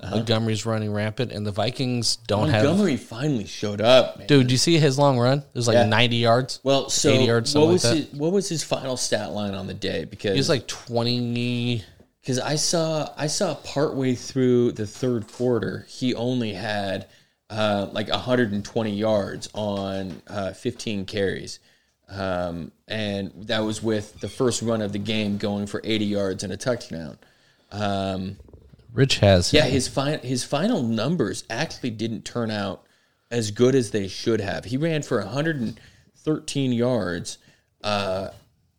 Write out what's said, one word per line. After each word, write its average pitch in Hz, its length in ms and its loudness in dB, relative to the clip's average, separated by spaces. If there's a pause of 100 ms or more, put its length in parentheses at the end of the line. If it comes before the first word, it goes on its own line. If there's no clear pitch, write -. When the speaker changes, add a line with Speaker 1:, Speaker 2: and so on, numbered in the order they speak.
Speaker 1:
Uh-huh. 98 140 -4
Speaker 2:
Montgomery's 110 500 0
running 107 260 -2
rampant, 107 400 -4
and 104 140 -6
the 104 40 -4
Vikings 120 640 -2 (100)
don't 104 240 2
have 107 160 4
Speaker 1:
Montgomery 170 320 2
finally 117 480 -4
showed 104 340 -6
up, 120 380 6
man. - 80 -16
Speaker 2:
Dude, 135 220 6
do 127 40 4
you 127 60 2
see 170 200 4
his 143 200 4
long 139 200 6
run? 127 200 4
It - 160 -12
was, 120 120 -2
like, 117 100 6
Speaker 1:
Yeah. 117 100 6
Speaker 2:
ninety 117 300 4
yards, 117 460 2
Speaker 1:
Well, 135 280 2
so - 180 2
Speaker 2:
eighty 117 160 6
yards, 117 300 2
Speaker 1:
what 151 80 6
Speaker 2:
something 165 100 6
Speaker 1:
was 180 120 4
Speaker 2:
like 156 100 4
that. 147 160 -2
Speaker 1:
his, 143 100 -8
what 165 120 0
was 196 180 0
his 156 120 -2
final 135 360 -4
stat 104 340 -2
line 101 220 -2
on 95 120 -8
the 95 60 -8
day? 92 320 -4
Because - 300 -4
Speaker 2:
He 131 40 2
was, 139 120 2
like, 127 160 0
twenty. 120 1160 -2 (400)
Speaker 1:
'cause 127 180 -2
I 127 160 -2
saw, 160 600 -2
I 147 120 -4
saw 160 260 -2
partway 135 600 -2
through 123 580 2
the 107 140 -6
third 120 460 -4
quarter, 113 560 -2
he 127 260 -2
only 120 380 -2
had, 98 540 -4 (420)
uh, 104 440 0
like, 107 180 -4
a - 80 -2
hundred 123 340 0
and 101 100 -2
twenty 110 320 -4
yards 107 600 -2
on, 98 720 -6
uh, 95 260 -6
fifteen 101 540 -6
carries. 95 540 -4 (480)
Um, 90 640 -4 (160)
and 101 460 -4 (160)
that 110 160 0
was 110 180 -4
with 107 380 -4
the 107 80 -8
first 120 340 0
run 113 180 0
of 101 120 -4
the 104 60 -4
game 104 400 -2
going 101 280 -2
for 104 160 -8
eighty 107 220 0
yards 101 400 -2
and 95 80 -6
a 101 40 -8
touchdown. 82 600 -6 (540)
Um, 98 640 -4 (560)
Speaker 2:
Rich 131 260 2
has 95 340 8
Speaker 1:
yeah, 147 120 8
Speaker 2:
him. 131 80 0
Speaker 1:
his 131 160 2
fi-, 143 300 -2
his 127 260 -4
final 175 380 0
numbers 113 680 0
actually 131 400 -6
didn't 110 340 -6
turn 113 260 -4
out 98 340 -4 (460)
as 113 200 -2
good 123 240 4
as 120 160 2
they 98 180 -4
should 110 320 0
have. 101 260 -4
He 123 100 -6
ran 156 260 -2
for 123 180 -2
a 98 60 -8
hundred 143 340 -4
and 107 180 -6 (380)
thirteen 139 560 -2
yards, 117 640 -2 (440)
uh, 98 460 -2 (500)